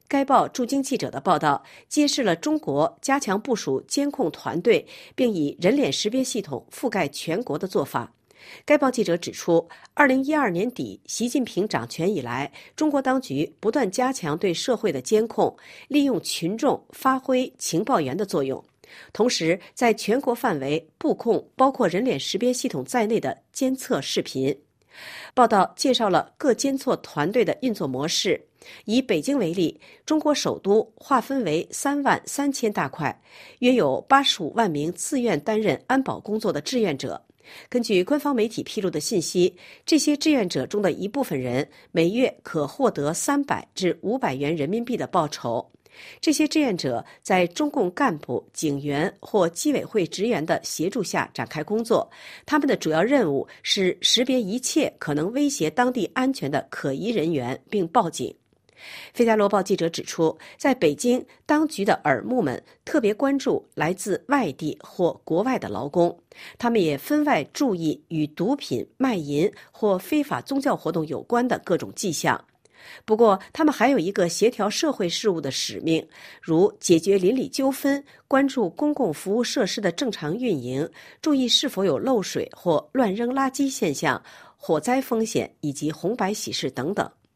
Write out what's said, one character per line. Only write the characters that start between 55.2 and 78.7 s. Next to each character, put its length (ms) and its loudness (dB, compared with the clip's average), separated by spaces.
威 180 0
胁 200 -2
当 220 0
地 220 -2
安 180 0
全 200 -4
的 180 -2
可 220 -4
疑 200 -4
人 220 0
员 240 -2
并 180 -2
报 220 2
警。 260 -8
费 140 2
加 100 4
罗 140 4
报 120 2
记 140 0
者 140 0
指 140 -8
出， 340 0
在 180 0
北 200 2
京， 320 0
当 200 2
局 160 -4
的 200 2
耳 200 2
目 200 -2
们 200 -4
特 160 0
别 100 2
关 260 0
注 360 -2
来 180 0
自 360 -4
外 240 0
地 300 -6
或 420 -2
国 180 0
外 160 0
的 100 -6
劳 220 -6
工， 260 2
他 100 0
们 100 2
也 160 2
分 300 0
外 200 2
注 280 0
意 260 -2
与 180 -2
毒 280 -2
品、 400 -6
卖 200 0
淫 360 0
或 260 0
非 260 0
法 180 -4
宗 200 -4
教 140 0
活 160 -4
动 160 -2
有 160 -6
关 220 0
的 200 -2
各 100 0
种 200 -4
迹 160 -4
象。 300 0
不 140 0
过， 200 6
他 140 2
们 80 4
还 160 4
有 80 4
一 140 0
个 180 2
协 200 2
调 200 -2
社 240 0
会 160 -2
事 220 -2
务 100 -2
的 80 -6
使 300 -6
命， 280 0
如 400 4
解 200 6
决 180 2
邻 180 2
里 140 -2
纠 220 0
纷、 300 0
关 200 4
注 220 0
公 240 -2